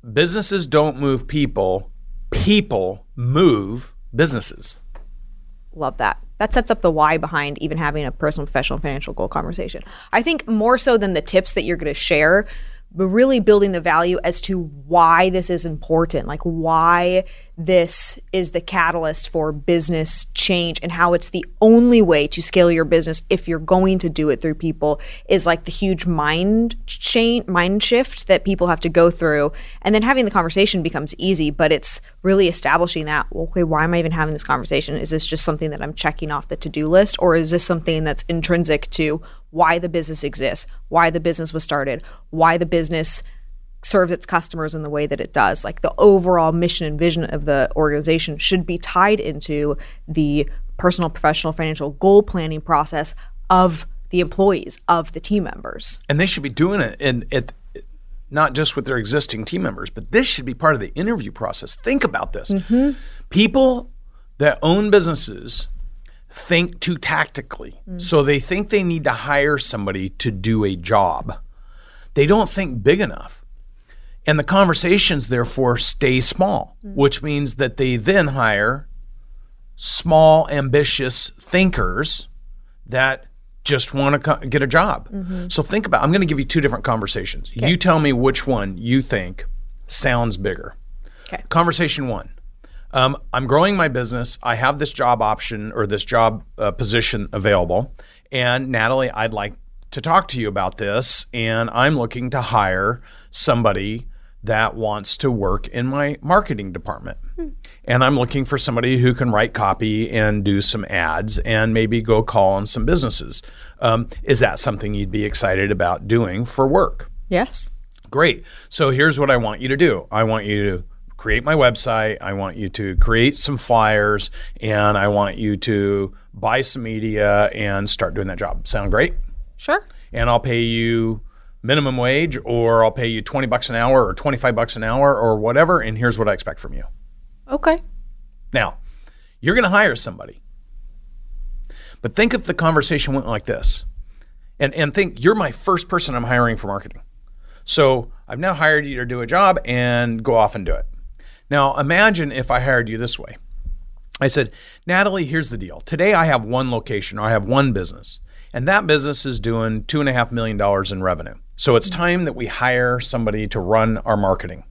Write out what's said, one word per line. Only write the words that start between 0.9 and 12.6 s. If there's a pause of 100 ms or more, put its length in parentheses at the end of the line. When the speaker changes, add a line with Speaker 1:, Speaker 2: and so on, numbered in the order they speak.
Speaker 1:
move
people. (400)
People
move (200)
businesses. (920)
Speaker 2:
Love
that. (180)
That
sets
up
the
why
behind
even
having
a
personal,
professional,
financial
goal
conversation. (300)
I
think
more
so
than
the
tips
that
you're
gonna
share, (500)